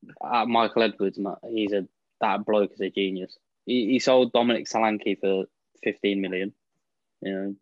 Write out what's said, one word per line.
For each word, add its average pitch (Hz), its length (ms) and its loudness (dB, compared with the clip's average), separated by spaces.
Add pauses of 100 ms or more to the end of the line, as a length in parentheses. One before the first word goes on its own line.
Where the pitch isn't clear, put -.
(200)
Uh, 113 260 0
Michael 113 380 2
Edwards, 101 340 -2
ma-, 98 160 -4 (160)
he's 107 220 -2
a, 98 120 0 (360)
that 104 260 0
bloke 104 260 2
is - 80 -12
a 95 100 -4
genius. 95 460 -4 (300)
He, 120 200 0
he 123 120 2
sold 127 340 4
Dominic 120 360 2
Solanke 107 520 0
for 98 240 0 (380)
fifteen 101 380 -2
million. 95 320 -4 (680)
You 98 120 -6
know, 98 300 -6